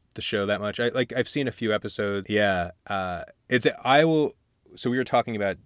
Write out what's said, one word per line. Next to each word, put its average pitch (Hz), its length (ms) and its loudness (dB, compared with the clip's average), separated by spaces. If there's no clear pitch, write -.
the - 80 -12
show 101 240 -2
that 101 140 0
much. 104 200 -4
I, 120 100 2
like, 123 260 -2
I've 123 120 -2
seen 139 200 -2
a 110 40 -6
few 110 220 -2
episodes. 101 540 -2
Yeah. 98 440 2
Uh, 92 360 -4
it's, 127 180 2
I 139 200 6
will, 156 300 2
so 123 160 -4
we 127 80 0
were 131 60 0
talking 117 320 0
about 98 300 -2